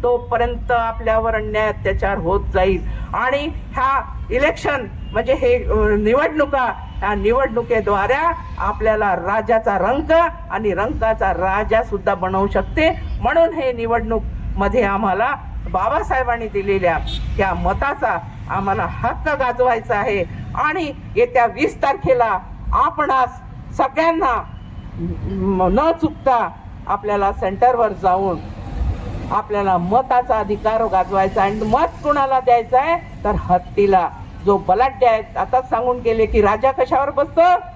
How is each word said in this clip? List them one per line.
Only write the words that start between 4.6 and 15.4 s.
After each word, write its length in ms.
म्हणजे 220
हे, 220
अ, 200
निवडणुका, 800
या 120
निवडणुकीद्वारे 1000
आपल्याला 580
राजाचा 600
रंक 340
आणि 220
रंकाचा 600
राजा 500
सुद्धा 320
बनवू 320
शकते. 540
म्हणून 320
हे 200
निवडणूक 480
मध्ये 260
आम्हाला 520